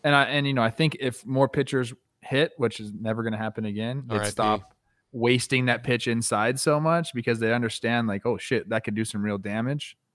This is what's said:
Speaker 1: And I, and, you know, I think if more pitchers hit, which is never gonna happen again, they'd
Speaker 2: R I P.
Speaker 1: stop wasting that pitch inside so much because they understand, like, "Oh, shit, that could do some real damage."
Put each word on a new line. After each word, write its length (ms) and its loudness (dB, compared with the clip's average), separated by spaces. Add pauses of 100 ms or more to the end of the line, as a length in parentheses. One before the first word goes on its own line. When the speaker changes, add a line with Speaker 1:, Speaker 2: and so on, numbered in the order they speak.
Speaker 1:
And 100 4
I, 120 6
and, 200 0
you 80 0
know, 100 2
I 60 4
think 300 0
if 260 -4
more 220 4
pitchers 460 -2 (280)
hit, 360 0
which 240 0
is 100 -10
never 320 -4
gonna 140 -2
happen 280 -6
again, 420 -4
they'd 100 -4
Speaker 2:
R 40 2
I 40 0
P. 60 -2
Speaker 1:
stop 420 0 (400)
wasting 540 2
that 160 0
pitch 260 0
inside 500 0
so 200 2
much 340 0
because 260 0
they 140 2
understand, 540 0
like, 180 -2
"Oh, 120 0
shit, 320 -2
that 140 0
could 120 -4
do 100 0
some 180 -4
real 140 0
damage." 600 -4 (180)